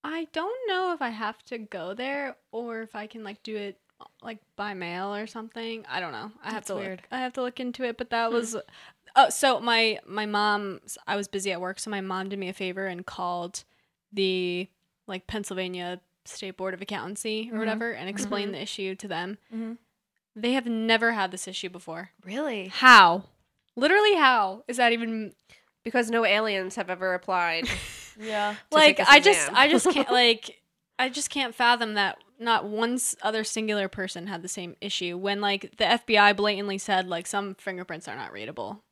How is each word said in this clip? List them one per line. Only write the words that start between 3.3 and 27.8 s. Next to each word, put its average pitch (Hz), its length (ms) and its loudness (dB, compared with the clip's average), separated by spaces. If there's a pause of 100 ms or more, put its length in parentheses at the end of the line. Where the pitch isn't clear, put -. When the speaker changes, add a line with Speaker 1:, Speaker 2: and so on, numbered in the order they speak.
Speaker 1:
do 214 140 -8
it, 202 200 -10 (440)
like, 226 160 -12 (180)
by 202 180 -8
mail 185 400 -8
or 208 140 -8
something. 226 600 -12
I 131 100 -4
don't 165 140 -8
know. 214 180 -10 (100)
I - 40 -16
have 220 80 -8
Speaker 2:
That's - 140 -10
Speaker 1:
to 196 80 -6
look, 196 80 -6
Speaker 2:
weird. 190 180 -10 (100)
Speaker 1:
I 254 80 -6
have 254 140 -4
to 269 80 -6
look 247 180 -6
into 254 240 -6
it, 240 140 -6
but 247 140 -8
that 233 180 0
Speaker 3:
Hmm. 226 60 -2
Speaker 1:
was, 233 200 -2 (640)
oh, - 120 8
so 262 300 2
my, 226 480 2
my 208 180 -6
mom, 208 540 0 (260)
I 202 120 -2
was 202 100 -6
busy 196 240 -4
at 175 80 -4
work, 180 200 -8
so - 120 -10
my 202 80 -4
mom 190 300 -6
did 196 100 -8
me 185 80 -6
a 190 60 -8
favor 190 340 -6
and 180 180 -8
called 175 600 -8 (480)
the, 185 560 -2 (360)
like, 185 220 -12
Pennsylvania 185 720 -8 (240)
State - 320 -14
Board 190 180 -6
of 180 80 -12
Accountancy 208 600 -6
or - 80 -8
Speaker 2:
Mm-hmm. 220 100 -6
Speaker 1:
whatever 226 320 -2
and 180 160 -10
explained 202 440 -6
Speaker 3:
Mm-hmm. 180 40 -8
Speaker 1:
the 139 60 -10
issue 190 340 -8
to 208 140 -14
them. 180 280 -8 (160)
Speaker 2:
Mm-hmm. 226 200 -8 (600)
Speaker 1:
They 240 200 -2
have 262 120 -2
never 226 460 2
had 196 200 -2
this 185 140 -10
issue 190 240 -10
before. 175 420 -14 (120)
Speaker 2:
Really? 220 440 -6
Speaker 1:
How? 196 580 10 (500)
Literally 392 400 4
how 233 540 4
is 247 80 -6
that 240 160 4
even? 226 400 -4 (500)
Speaker 3:
Because 233 260 -2
no 233 160 2
aliens 202 500 0
have 180 140 -6
ever 185 240 -2
applied 175 600 -2
Speaker 2:
<laughs> - 60 -4 (400)